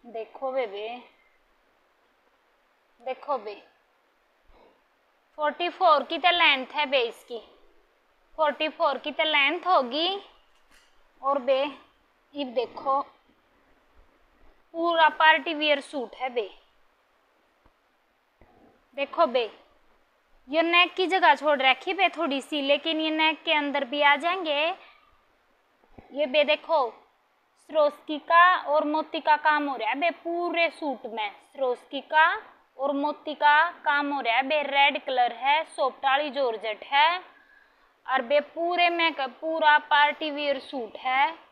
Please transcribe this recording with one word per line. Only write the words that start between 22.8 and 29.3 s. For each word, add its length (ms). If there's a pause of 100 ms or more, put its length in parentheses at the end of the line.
ये 100
neck 320
के 120
अंदर 300
भी 180
आ 120
जाएंगे। 480 (1500)
ये 140
बे 200
देखो 340 (880)
सरोस्की 500
का 240 (200)
और 220
मोती 340
का 180